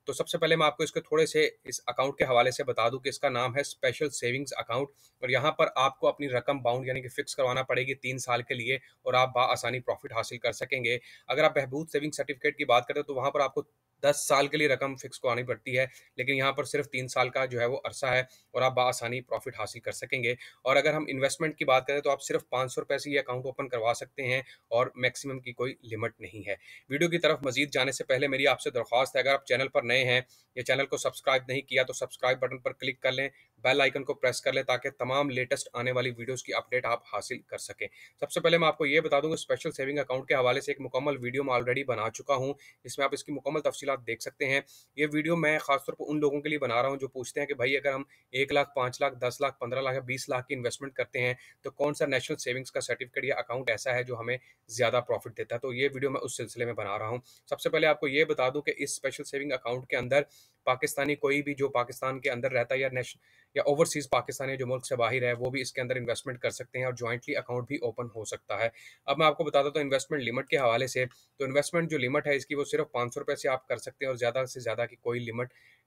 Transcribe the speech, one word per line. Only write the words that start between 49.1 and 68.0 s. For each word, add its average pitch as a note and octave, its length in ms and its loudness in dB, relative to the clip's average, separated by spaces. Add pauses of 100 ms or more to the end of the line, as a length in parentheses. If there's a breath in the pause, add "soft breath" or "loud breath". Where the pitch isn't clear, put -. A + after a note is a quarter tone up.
दस B2 260 -2
लाख, C3+ 180 0
पन्द्रह B2+ 200 -2
लाख C3 140 -2
या C3+ 80 -2
बीस B2+ 280 -6
लाख B2+ 180 0
की C#3+ 60 -4
इन्वेस्टमेंट C3 420 -6
करते B2+ 220 -4
हैं B2 180 0 (280 loud breath)
तो C3+ 80 -6
कौन D3 220 0
सा D#3 120 0
नेशनल C3+ 320 0
सेविंग्स B2+ 320 -6
का C#3 120 -2
सर्टिफिकेट B2+ 420 -4
या B2+ 120 0
अकाउंट A#2+ 340 -4
ऐसा A#2+ 220 -2
है B2 120 0
जो B2 120 -6
हमें A#2 220 -4 (320 soft breath)
ज़्यादा A#2 320 2
प्रॉफिट A#2 300 -4
देता A2+ 220 -6
है, A#2+ 40 -4
तो C3 140 -6
ये C3 160 0
वीडियो C3+ 220 -2
मैं B2+ 100 -4
उस C3 160 -8
सिलसिले A#2+ 300 -6
में A#2 80 -4
बना G#2 220 -4
रहा A2 120 -4
हूँ। B2 140 -6 (280 soft breath)
सबसे - 200 -2
पहले D#3+ 160 4
आपको D3 220 2
ये D3 180 4
बता C3 240 2
दूँ D3 120 -4
कि C#3 120 -2
इस C#3+ 220 -4
स्पेशल C3+ 300 -6
सेविंग C#3+ 260 -4
अकाउंट B2+ 380 -4
के C3+ 60 -2
अंदर B2+ 300 2 (400 soft breath)
पाकिस्तानी C#3 500 0
कोई C#3+ 260 2
भी C#3+ 120 -4
जो C3+ 160 0
पाकिस्तान C3 500 -2
के C#3 100 -2
अंदर B2 200 -2
रहता B2 240 0
है C3 60 0
या C3+ 100 0
नेश-, B2+ 260 -6 (400 soft breath)
या C#3+ 60 2
ओवरसीज़ D3 500 2
पाकिस्तानी C3 440 -2
जो B2+ 100 -4
मुल्क B2+ 200 -4
से C3 100 -2
बाहर A#2+ 280 2
है A#2+ 100 2
वो B2 160 -4
भी C3+ 100 -2
इसके C3 200 -6
अंदर B2 160 -2
इन्वेस्टमेंट A#2+ 460 -4
कर A#2 100 0
सकते - 260 -10
हैं B2+ 80 -2
और B2 80 -2
जॉइंटली A#2+ 400 -4
अकाउंट B2 340 -4
भी C#3 120 -4
ओपन A#2+ 340 -4